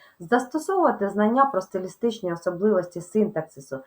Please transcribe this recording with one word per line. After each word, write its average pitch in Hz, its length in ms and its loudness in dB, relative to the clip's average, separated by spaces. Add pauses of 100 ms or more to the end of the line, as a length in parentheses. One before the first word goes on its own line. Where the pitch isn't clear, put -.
(200)
застосовувати 254 880 0
знання 214 360 4
про 196 160 -2
стилістичні 185 720 -4
особливості 175 680 0
синтаксису 156 840 -4